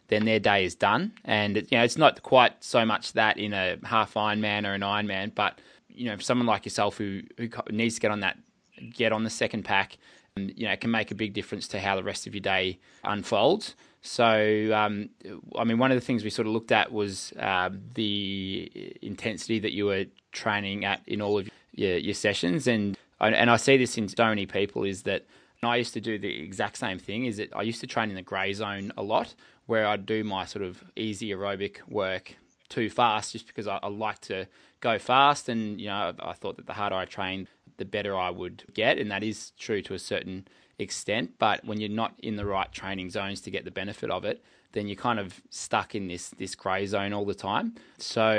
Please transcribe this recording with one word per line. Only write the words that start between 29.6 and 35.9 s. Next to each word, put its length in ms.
where 200
I'd 200
do 160
my 220
sort 200
of 200
easy 360
aerobic 480
work 480
too 200
fast 440
just 160
because 180
I, 160
I 60
like 340
to 240
go 180
fast. 500
And, 320
you 80
know, 320